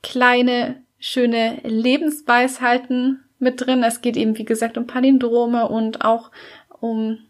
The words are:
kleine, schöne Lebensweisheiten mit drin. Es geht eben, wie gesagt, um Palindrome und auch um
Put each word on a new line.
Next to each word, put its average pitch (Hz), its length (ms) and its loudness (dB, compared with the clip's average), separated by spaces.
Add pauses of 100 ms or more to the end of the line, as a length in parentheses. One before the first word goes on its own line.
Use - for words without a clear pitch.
kleine, 247 800 0 (160)
schöne 233 640 0
Lebensweisheiten 254 1600 0 (140)
mit 254 220 0
drin. 254 220 0
Es 233 180 0
geht 233 160 -2
eben, 220 220 0
wie 220 60 -8
gesagt, 226 340 -2
um 240 80 -4
Palindrome 240 840 2
und 220 360 -4
auch 226 260 0 (500)
um 220 380 -4 (120)